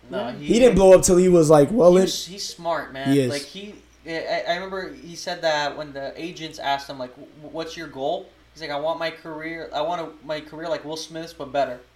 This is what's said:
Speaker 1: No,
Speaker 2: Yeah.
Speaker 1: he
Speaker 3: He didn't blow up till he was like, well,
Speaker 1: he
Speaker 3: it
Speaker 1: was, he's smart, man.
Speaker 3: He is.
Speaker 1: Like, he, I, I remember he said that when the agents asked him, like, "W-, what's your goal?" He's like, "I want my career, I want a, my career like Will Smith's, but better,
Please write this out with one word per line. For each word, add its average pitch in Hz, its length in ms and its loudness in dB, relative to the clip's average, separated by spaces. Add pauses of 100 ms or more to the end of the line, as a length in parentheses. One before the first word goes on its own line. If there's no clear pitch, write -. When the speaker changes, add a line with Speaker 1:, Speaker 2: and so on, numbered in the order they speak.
(100)
Speaker 1:
No, 135 80 -8
Speaker 2:
Yeah. - 140 -6
Speaker 1:
he - 140 -12
Speaker 3:
He 202 120 2
didn't 240 160 6
blow 190 200 10
up 180 80 8
till 185 160 4
he 185 100 4
was 170 220 6
like, 147 200 8
well, 180 220 6
Speaker 1:
he 185 60 6
Speaker 3:
it 185 40 4
Speaker 1:
was, - 240 -4
he's 190 180 -12
smart, 170 480 -6
man. 135 200 -2
Speaker 3:
He 139 80 4
is. 123 100 0
Speaker 1:
Like, 143 120 -6
he, 202 320 -16 (320)
I, 165 420 -6
I 170 60 -2
remember 185 400 -10
he 160 200 -18
said 170 280 -10
that 147 340 -2
when 147 160 -14
the 139 280 -10
agents 156 380 -12
asked 139 300 -6
him, 139 100 -14
like, 127 160 -12
"W-, 143 140 -20 (240)
what's 160 240 -10
your 160 120 -14
goal?" 143 400 -8 (260)
He's 151 80 -18
like, 151 80 -10
"I 143 100 -6
want 160 180 -4
my 165 120 -6
career, 160 640 -12
I 147 80 -4
want 170 180 -4
a, - 260 -12
my 151 140 -8
career 156 280 -14
like 147 160 -4
Will 156 120 -10
Smith's, 165 380 -12
but 135 180 -14
better, 131 280 -2 (160)